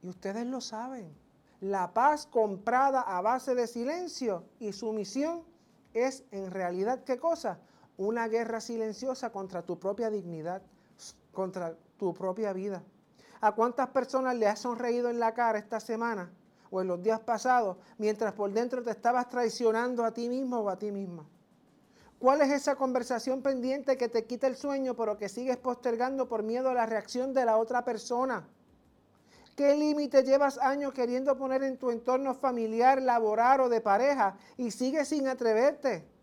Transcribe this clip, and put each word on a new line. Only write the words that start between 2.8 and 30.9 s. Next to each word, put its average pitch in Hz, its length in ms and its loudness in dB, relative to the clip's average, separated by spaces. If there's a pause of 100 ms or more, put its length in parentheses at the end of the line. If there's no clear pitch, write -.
a 185 200 -2
base 254 320 2
de 247 140 0
silencio 240 760 -4 (160)
y 208 140 -6
sumisión 233 720 -4 (500)
es 254 380 -2
en 190 180 -8
realidad, 190 540 -2
¿qué 247 160 -2
cosa? 311 400 -2 (380)
Una 226 300 -2
guerra 226 320 -2
silenciosa 226 720 -6
contra 190 300 -8
tu 175 160 -6
propia 202 320 -2
dignidad, 175 540 -6 (680)
contra 180 440 -6 (200)
tu 185 160 -2
propia 190 420 -4
vida. 190 280 -6 (580)
¿A 214 120 4
cuántas 240 380 2
personas 254 460 0
le 226 120 4
has 214 120 2
sonreído 240 520 0
en 240 80 -2
la 226 160 2
cara 233 240 2
esta 214 200 -6
semana 220 520 -4 (400)
o 185 100 -2
en 185 60 -2
los 180 140 -2
días 220 180 2
pasados, 226 580 2 (200)
mientras 214 360 0
por 202 180 -2
dentro 240 320 -2
te 226 80 -4
estabas 240 360 0
traicionando 240 760 0
a 226 60 0
ti 233 180 -4
mismo 247 300 -2
o 202 100 -2
a 185 80 -4
ti 208 140 -6
misma? 180 340 -8 (920)
¿Cuál 269 220 4
es 277 100 4
esa 277 240 2
conversación 254 680 -2
pendiente 269 560 0
que 247 100 0
te 226 180 0
quita 247 200 -4
el 254 100 2
sueño, 269 380 -2
pero 214 240 -2
que 202 120 -6
sigues 247 280 -2
postergando 254 720 -2
por 220 140 -2
miedo 240 260 0
a 254 60 0
la 233 100 2
reacción 233 480 -4
de 254 100 4
la 220 140 6
otra 240 260 2
persona? 240 640 -4 (1080)
¿Qué 285 200 4
límite 294 480 2
llevas 269 360 2
años 277 340 0